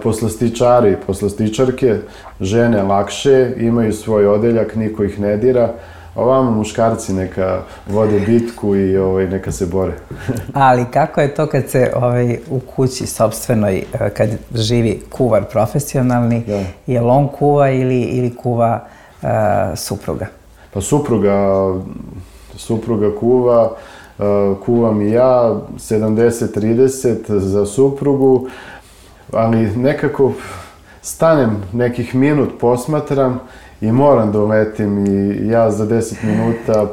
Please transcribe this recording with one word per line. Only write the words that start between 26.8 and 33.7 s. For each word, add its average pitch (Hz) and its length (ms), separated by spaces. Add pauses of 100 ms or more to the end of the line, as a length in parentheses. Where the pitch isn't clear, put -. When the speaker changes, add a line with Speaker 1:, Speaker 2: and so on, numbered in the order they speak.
Speaker 1:
za 101 360
suprugu, 131 840 (840)
ali 113 420
nekako 139 560 (680)
stanem 143 560 (160)
nekih 120 420
minut, 139 340 (100)
posmatram 131 800 (420)